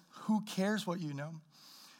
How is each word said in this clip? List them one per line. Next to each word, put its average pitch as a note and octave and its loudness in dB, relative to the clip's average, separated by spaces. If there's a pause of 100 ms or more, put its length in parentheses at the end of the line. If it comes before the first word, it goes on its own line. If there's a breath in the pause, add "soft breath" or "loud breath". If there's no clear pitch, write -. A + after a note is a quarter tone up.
who - 2
cares G3 0
what F3 -2
you D3+ -2
know? D3 -6 (640 loud breath)